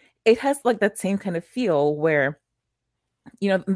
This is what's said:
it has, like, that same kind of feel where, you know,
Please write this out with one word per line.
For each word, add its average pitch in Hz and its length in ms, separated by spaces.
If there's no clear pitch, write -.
it 233 160
has, 277 240
like, 233 160
that 208 180
same 196 200
kind 185 180
of 170 80
feel 151 540
where, 151 420
you 196 80
know, 185 140